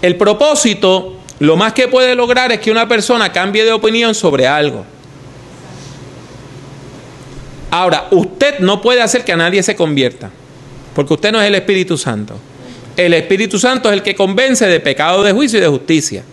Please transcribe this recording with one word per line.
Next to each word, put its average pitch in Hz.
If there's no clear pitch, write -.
El 175
propósito, 208
lo 151
más 214
que 247
puede 254
lograr 247
es 214
que 220
una 220
persona 226
cambie 196
de 226
opinión 226
sobre 139
algo. 135
Ahora, 170
usted 277
no 196
puede 247
hacer 233
que -
a 170
nadie 180
se 202
convierta, 135
porque 147
usted 208
no 220
es 202
el 202
Espíritu 185
Santo. 107
El 175
Espíritu 196
Santo 247
es 208
el 196
que 196
convence 208
de 170
pecado, 165
de 202
juicio 233
y 196
de 170
justicia. 139